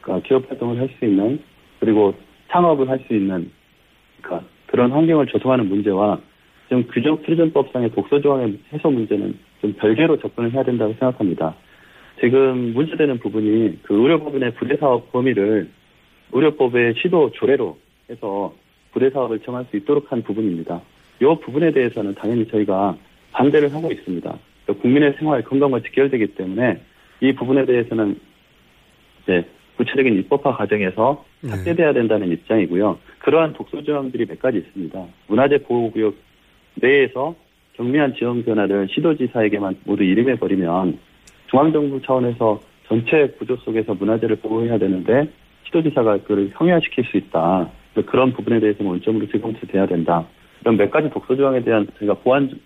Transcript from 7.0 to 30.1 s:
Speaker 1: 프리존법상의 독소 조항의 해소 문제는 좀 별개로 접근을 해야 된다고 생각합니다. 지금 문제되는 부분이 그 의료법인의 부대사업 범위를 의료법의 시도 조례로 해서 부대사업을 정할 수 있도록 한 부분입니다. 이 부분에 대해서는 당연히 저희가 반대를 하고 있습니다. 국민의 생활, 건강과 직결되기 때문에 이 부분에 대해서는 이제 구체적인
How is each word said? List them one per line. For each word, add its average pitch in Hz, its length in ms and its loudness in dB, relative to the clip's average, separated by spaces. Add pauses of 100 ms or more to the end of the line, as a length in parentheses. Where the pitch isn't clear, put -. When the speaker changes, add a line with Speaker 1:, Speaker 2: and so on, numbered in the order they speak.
Speaker 1:
프리존법상의 143 720 0
독소 143 280 0
조항의 131 360 0 (160)
해소 151 160 -2
문제는 104 480 -2 (240)
좀 107 120 -2
별개로 135 460 2
접근을 117 320 -4
해야 131 120 -2
된다고 113 360 0
생각합니다. 92 560 -2 (640)
지금 127 540 2
문제되는 147 460 0
부분이 107 640 0
그 98 180 -2
의료법인의 143 540 0
부대사업 120 560 -2
범위를 110 580 0 (600)
의료법의 123 680 2
시도 170 340 2
조례로 107 460 -2 (320)
해서 101 440 -6 (400)
부대사업을 123 480 0
정할 123 280 -10
수 156 80 -4
있도록 147 340 0
한 120 120 -4
부분입니다. 87 580 -4 (400)
이 123 40 4 (180)
부분에 156 280 0
대해서는 113 440 -2
당연히 110 320 -2
저희가 101 500 -2 (340)
반대를 143 420 2
하고 160 180 -6
있습니다. 82 440 -8 (460)
국민의 139 380 4
생활, 147 240 0
건강과 135 380 0
직결되기 127 540 0
때문에 101 460 -2 (380)
이 131 140 2
부분에 131 320 0
대해서는 113 520 0 (1080)
이제 87 220 0 (320)
구체적인 123 400 0